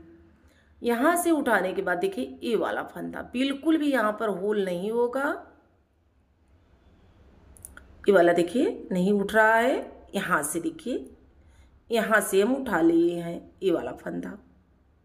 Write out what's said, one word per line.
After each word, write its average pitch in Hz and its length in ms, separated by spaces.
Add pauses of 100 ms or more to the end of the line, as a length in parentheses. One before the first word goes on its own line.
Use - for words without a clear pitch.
(840)
यहाँ 247 340
से 339 160
उठाने 214 400
के 185 100
बाद 180 180
देखिए 190 420
ये 233 140
वाला 127 280
फंदा 170 380 (100)
बिल्कुल 277 440
भी 294 160
यहाँ 214 280
पर 226 100
होल 196 340
नहीं 185 260
होगा। 240 380 (2750)
ये 202 80
वाला 175 220
देखिए 240 580
नहीं 185 220
उठ 196 200
रहा 220 220
है। 254 300 (280)
यहाँ 180 300
से 165 160
देखिए - 480 (800)
यहाँ 214 320
से 190 200
हम 240 120
उठा 247 260
लिए 170 340
हैं, 170 380 (100)
ये 190 80
वाला 127 240
फंदा 175 420 (680)